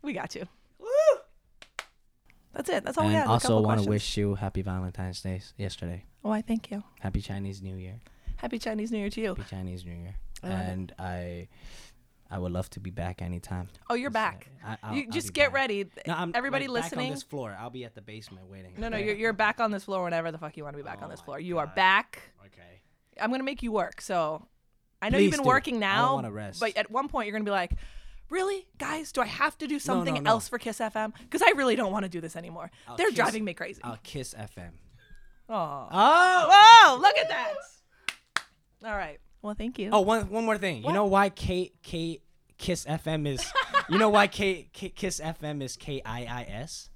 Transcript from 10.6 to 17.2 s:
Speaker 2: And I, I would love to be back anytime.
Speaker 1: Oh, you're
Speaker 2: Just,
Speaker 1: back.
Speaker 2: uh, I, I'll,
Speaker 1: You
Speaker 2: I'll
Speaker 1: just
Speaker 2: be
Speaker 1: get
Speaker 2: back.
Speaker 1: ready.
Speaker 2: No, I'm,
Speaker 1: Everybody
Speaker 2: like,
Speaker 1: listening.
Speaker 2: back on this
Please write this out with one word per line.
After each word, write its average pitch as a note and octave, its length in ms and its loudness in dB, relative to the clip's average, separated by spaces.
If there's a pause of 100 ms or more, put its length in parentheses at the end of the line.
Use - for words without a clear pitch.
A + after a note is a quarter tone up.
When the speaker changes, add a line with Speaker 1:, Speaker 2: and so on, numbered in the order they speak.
Speaker 2:
And F#2 280 -8
I, F2+ 500 -8 (800)
I G2 80 -8
would F2+ 140 -4
love F2+ 180 -4
to - 100 -14
be G2 100 -10
back F2+ 300 -8
anytime. F2+ 480 -8 (220)
Speaker 1:
Oh, A#3+ 40 0
you're B3 160 -6
Speaker 2:
Just, A3 40 -12
Speaker 1:
back. G#3 340 -4 (160)
Speaker 2:
uh, - 40 -12
I, A2 100 -10 (100)
I'll, A3 80 -6
Speaker 1:
You C#4+ 100 -4
Speaker 2:
I'll A3+ 60 -12
Speaker 1:
just D#4 160 -4
Speaker 2:
be F#3 60 -12
Speaker 1:
get C#4+ 140 4
Speaker 2:
back. C4+ 60 -6
Speaker 1:
ready. A3 320 -2 (200)
Speaker 2:
No, E3+ 80 -4
I'm, E3+ 200 -4
Speaker 1:
Everybody C4+ 340 -2
Speaker 2:
like, A#3+ 160 -2
Speaker 1:
listening. B3 220 -6
Speaker 2:
back C4 40 -4
on C#4 40 -6
this C#4 80 -10